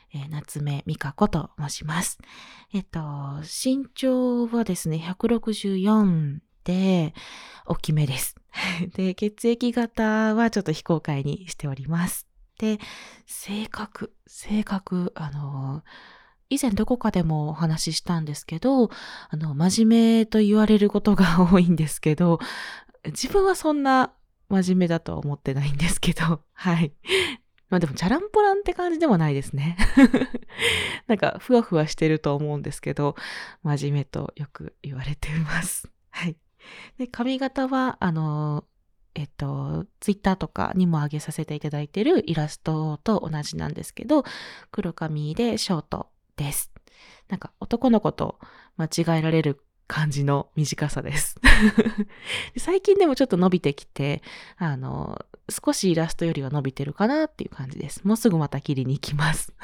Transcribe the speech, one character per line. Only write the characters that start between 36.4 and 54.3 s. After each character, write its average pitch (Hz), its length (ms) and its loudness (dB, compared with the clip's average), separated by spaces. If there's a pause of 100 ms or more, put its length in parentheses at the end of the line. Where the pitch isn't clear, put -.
で、 254 100 -6
髪 262 320 -4
型 262 280 -2
は、 262 320 0
あ 175 120 0
の、 151 540 -2 (500)
え 151 80 -6
っ - 120 -12
と、 143 500 -6 (140)
Twitter 196 380 0
と 156 100 -8
か - 280 -4
に 185 120 4
も 165 120 2
上 147 100 -2
げ 151 100 -6
さ 151 120 -8
せ 156 140 -6
て 151 100 -8
い 147 40 -8
た 151 100 -6
だ 147 120 -4
い 147 60 -8
て 202 160 -4
る 302 260 2
イ 165 40 -2
ラ 151 140 -2
ス - 120 -12
ト 156 380 -2
と - 320 0
同 151 120 -4
じ 160 160 -10
な 160 100 -6
ん - 60 -6
で - 100 -10
す - 100 -14
け - 120 -14
ど、 285 180 4 (480)
黒 175 220 -6
髪 151 420 -6
で 233 220 0
シ - 140 -4
ョ 160 80 0
ー - 20 -6
ト - 280 -10 (280)
で 143 140 -4
す。 - 200 -8 (560)
な 185 100 -8
ん - 20 -12
か、 - 200 -18
男 233 300 0
の 226 100 6
子 - 120 2
と - 280 -6 (380)
間 160 80 -2
違 165 340 0
え - 20 0
ら 160 100 0
れ 160 100 4
る 143 220 -2 (280)
感 151 180 0
じ 139 140 -2
の 139 320 0
短 147 320 -2
さ 143 140 -4
で 147 160 -4
す。 - 180 -4 (600)
<laughs> - 600 -8
で、 - 60 -6
最 381 200 2
近 392 160 6
で 370 100 6
も 262 100 2
ち 277 60 4
ょ - 20 6
っ - 20 -14
と 190 80 2
伸 185 140 6
び 180 100 4
て 139 140 0
き - 120 -14
て、 143 380 -6 (320)